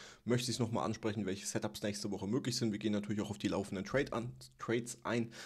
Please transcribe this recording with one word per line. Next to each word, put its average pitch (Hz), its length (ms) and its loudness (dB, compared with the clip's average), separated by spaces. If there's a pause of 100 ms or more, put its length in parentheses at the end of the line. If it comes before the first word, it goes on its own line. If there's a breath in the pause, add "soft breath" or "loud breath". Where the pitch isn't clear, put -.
(240 loud breath)
möchte 127 260 2
ich's 110 80 0
nochmal 110 260 2
ansprechen, 107 400 0
welche 95 220 -2
Setups - 360 -2
nächste 104 280 -2
Woche 95 160 -2
möglich 123 300 2
sind. 113 160 2
Wir 104 80 -2
gehen 107 120 4
natürlich 104 300 0
auch - 80 -2
auf 101 80 -4
die 104 100 0
laufenden 101 360 0
Trade - 280 2
an, 123 200 -2 (280)
Trades 120 420 0
ein. 117 300 0 (140 loud breath)